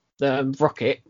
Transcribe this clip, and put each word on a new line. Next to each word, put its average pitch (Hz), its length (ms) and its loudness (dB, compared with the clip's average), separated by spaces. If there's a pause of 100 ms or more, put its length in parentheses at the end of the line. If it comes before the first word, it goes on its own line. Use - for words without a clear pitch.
(220)
um, 135 380 0
rocket. 143 500 0